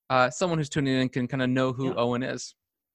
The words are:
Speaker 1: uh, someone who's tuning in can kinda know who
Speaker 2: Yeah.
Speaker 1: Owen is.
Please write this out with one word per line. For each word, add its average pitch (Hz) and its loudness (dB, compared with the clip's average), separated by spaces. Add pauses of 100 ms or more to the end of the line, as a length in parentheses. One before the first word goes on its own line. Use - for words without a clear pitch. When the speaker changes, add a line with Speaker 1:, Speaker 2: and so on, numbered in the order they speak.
(100)
Speaker 1:
uh, 127 4
someone 170 0
who's 147 -2
tuning 135 0
in 131 2
can 123 -2
kinda 131 -2
know 131 2
who 131 -4
Speaker 2:
Yeah. 123 -2
Speaker 1:
Owen 120 0
is. 127 -8 (400)